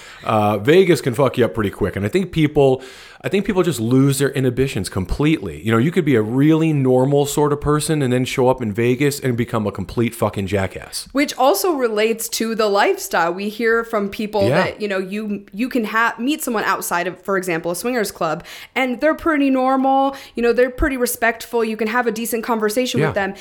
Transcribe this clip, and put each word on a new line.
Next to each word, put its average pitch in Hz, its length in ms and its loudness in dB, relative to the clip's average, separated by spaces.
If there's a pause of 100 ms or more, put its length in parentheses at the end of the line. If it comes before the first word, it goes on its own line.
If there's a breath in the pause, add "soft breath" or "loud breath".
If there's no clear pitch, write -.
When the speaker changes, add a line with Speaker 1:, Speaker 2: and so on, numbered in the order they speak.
(240 loud breath)
Speaker 1:
uh, 107 360 2
Vegas 165 420 4
can 127 120 -2
fuck 127 240 0
you 120 60 4
up 107 100 0
pretty 104 160 0
quick. 95 280 -4
And 98 80 -2
I 104 40 0
think 185 220 -2
people, 139 500 4 (400 loud breath)
I 135 80 -6
think 202 160 0
people 185 180 0
just 165 160 -2
lose 131 400 4
their 139 120 2
inhibitions 127 580 -2
completely. 92 760 -2
You 110 80 0
know, 113 60 6
you 143 140 4
could 170 140 0
be 143 100 4
a 107 60 4
really 156 520 4
normal 135 540 4
sort 147 260 2
of 143 80 -4
person 151 400 0
and 123 100 0
then 127 140 2
show 127 240 2
up 127 120 2
in 110 120 -4
Vegas 123 460 0
and 123 180 -2
become 113 300 -2
a 98 40 -4
complete 113 440 -4
fucking 101 320 -2
jackass. - 640 -6
Speaker 2:
Which 285 260 -2
also 349 360 2
relates 220 560 0
to 226 260 -4
the 214 120 0
lifestyle. 196 640 0
We 202 160 -6
hear 226 340 0
from 208 260 -4
people 208 380 -2
Speaker 1:
Yeah. - 160 2
Speaker 2:
that, - 180 -6
you 208 60 -4
know, 196 100 -4
you, 202 560 -6
you 240 160 -4
can 247 160 -2
ha-, 226 340 0
meet 277 240 -2
someone 220 200 -2
outside 180 440 -2
of, 180 140 -8
for 196 160 -2
example, 170 340 -2
a 170 40 -4
swingers 233 360 -4
club, 170 320 -4 (320 loud breath)
and 247 240 -2
they're 302 160 2
pretty 285 360 0
normal, 269 640 2 (200 loud breath)
you 233 80 -4
know, 233 100 4
they're 247 180 2
pretty 269 260 -2
respectful. 233 680 -2
You 220 140 -4
can 220 100 -2
have 240 200 0
a 220 40 0
decent 226 320 -4
conversation 233 560 0
Speaker 1:
Yeah. 156 80 2
Speaker 2:
with 117 80 -2
them. 196 260 -4